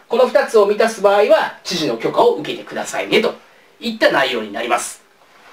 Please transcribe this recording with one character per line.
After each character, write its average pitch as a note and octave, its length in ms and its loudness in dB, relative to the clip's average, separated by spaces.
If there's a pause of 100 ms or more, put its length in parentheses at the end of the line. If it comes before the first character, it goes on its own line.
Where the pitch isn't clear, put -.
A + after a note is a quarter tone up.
こ A#3 80 -2
の B3 100 4
二 C4+ 200 0
つ A3+ 120 2
を G3+ 80 6
満 G#3 100 0
た A3+ 120 2
す G#3+ 140 -8
場 G3+ 80 4
合 G3+ 140 4
は、 C#4+ 380 2
知 F3+ 160 -8
事 D#3 80 -2
の - 120 -4
許 - 120 -4
可 - 140 2
を - 100 4
受 - 180 -8
け - 60 -8
て - 60 -16
く - 100 -16
だ - 100 -8
さ - 160 -8
い - 80 -6
ね、 A3 120 4
と - 140 -2 (440)
い A3+ 160 -8
っ - 40 -14
た D#4 120 4
内 C3+ 220 0
容 A2+ 100 -4
に G#2 100 -10
な A2+ 80 -8
り A#2+ 80 -6
ま G#2+ 120 0
す。 - 240 -14 (480)